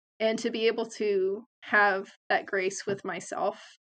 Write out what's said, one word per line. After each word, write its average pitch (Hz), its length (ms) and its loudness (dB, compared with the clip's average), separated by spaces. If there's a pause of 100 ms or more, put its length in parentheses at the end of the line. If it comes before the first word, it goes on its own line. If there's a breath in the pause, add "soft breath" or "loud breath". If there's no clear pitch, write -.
(200)
And 220 200 2
to 233 100 -2
be 226 180 0
able 226 180 0
to 202 600 -2 (160)
have 202 500 2 (160)
that - 180 2
grace 196 400 -2
with 202 180 -4
myself 190 720 -6 (100)